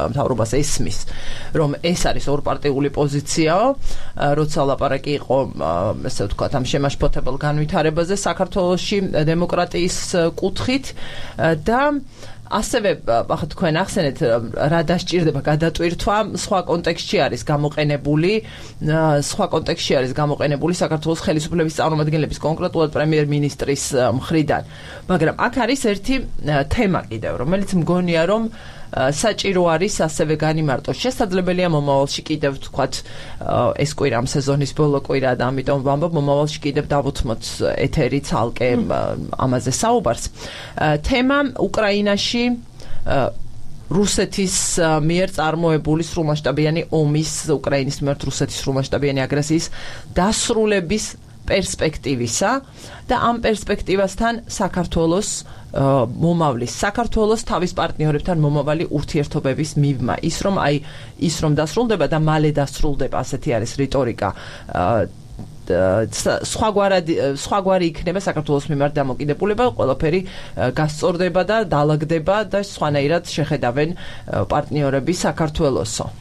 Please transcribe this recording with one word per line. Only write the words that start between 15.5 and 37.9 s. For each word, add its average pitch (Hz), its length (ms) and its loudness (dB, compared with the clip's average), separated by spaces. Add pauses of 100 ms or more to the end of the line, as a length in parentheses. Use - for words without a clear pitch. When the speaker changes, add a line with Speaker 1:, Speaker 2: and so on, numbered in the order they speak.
Speaker 1:
სხვა 185 280 0
კონტექსტში 170 580 -2
არის 123 240 0
გამოყენებული, 147 880 2 (540)
ა, 156 160 2 (160)
სხვა 143 300 0
კონტექსტში 165 480 -2
არის 127 180 2
გამოყენებული 147 600 0
საქართველოს 160 520 -2
ხელისუფლების 156 520 0
წარმომადგენლების, 156 600 0
კონკრეტულად 160 560 0
პრემიერ-მინისტრის, 147 920 0
ა, 127 260 2
მხრიდან. 147 480 0 (400)
მაგრამ - 320 2
აქ 226 220 0
არის 254 260 0
ერთი, 220 320 0 (300)
ა, 143 180 2
თემა 180 400 2
კიდევ, 107 320 -6
რომელიც 185 360 0
მგონია, 170 520 2
რომ, 208 200 2 (420)
ა, 131 260 0
საჭირო 196 560 0
არის 165 320 2
ასევე 156 380 0
განიმარტოს. 156 580 0
შესაძლებელია 185 720 0
მომავალში 143 560 2
კიდევ, 147 300 -2
ვთქვათ, 135 400 -4 (420)
ა, 117 400 0
ეს 151 160 0
კვირა, 139 260 0
ამ 123 100 0
სეზონის 143 440 0
ბოლო 147 300 2
კვირა 131 340 0
და 123 80 -2
ამიტომ 131 400 0
ვამბობ, 147 300 0
მომავალში 147 480 2
კიდევ 143 260 0
დავუთმოთ 135 560 0 (300)
ეთერი 139 480 0